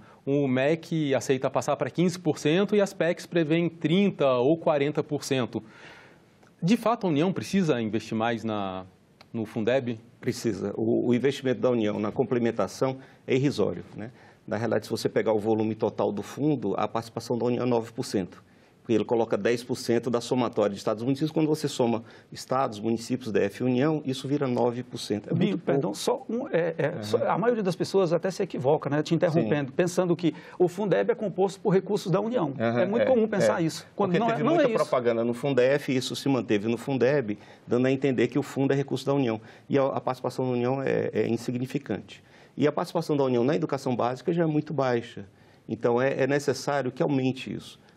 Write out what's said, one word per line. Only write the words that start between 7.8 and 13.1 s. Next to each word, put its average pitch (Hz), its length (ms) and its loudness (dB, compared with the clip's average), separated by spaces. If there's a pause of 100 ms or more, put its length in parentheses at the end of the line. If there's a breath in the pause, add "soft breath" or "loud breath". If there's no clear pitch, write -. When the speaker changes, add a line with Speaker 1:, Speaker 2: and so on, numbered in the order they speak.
Speaker 1:
mais 113 260 0
na, 98 420 -4 (460)
no 113 140 -4
fundeb? 120 540 0 (200)
Speaker 2:
Precisa. 101 560 -4
O, 113 340 0
o 123 40 4
investimento 123 460 0
da 123 100 4
União 104 300 0
na 104 120 -2
complementação 120 880 0 (300 loud breath)